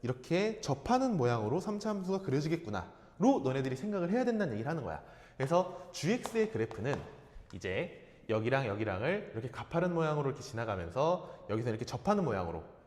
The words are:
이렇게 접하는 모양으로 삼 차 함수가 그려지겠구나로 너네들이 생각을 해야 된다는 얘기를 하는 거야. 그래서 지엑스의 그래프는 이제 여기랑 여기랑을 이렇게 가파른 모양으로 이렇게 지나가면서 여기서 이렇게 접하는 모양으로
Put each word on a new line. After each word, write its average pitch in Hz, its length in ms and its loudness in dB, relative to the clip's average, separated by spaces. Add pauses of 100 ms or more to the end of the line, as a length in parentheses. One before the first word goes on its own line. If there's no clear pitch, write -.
이렇게 185 580 0
접하는 247 560 2
모양으로 120 420 2
삼 208 220 -2
차 220 100 -2
함수가 190 300 -2
그려지겠구나로 156 1200 2
너네들이 131 320 2
생각을 185 360 -2
해야 247 140 2
된다는 208 280 2
얘기를 113 180 -2
하는 160 140 -2
거야. 82 180 -6 (340)
그래서 170 560 0
지엑스의 220 580 0
그래프는 110 440 -2 (600)
이제 101 500 -4 (240)
여기랑 120 380 2
여기랑을 107 680 -2
이렇게 120 180 -6
가파른 175 440 0
모양으로 151 340 2
이렇게 131 140 -4
지나가면서 113 1040 -2
여기서 113 220 0
이렇게 110 140 -2
접하는 196 400 2
모양으로 87 380 -2 (240)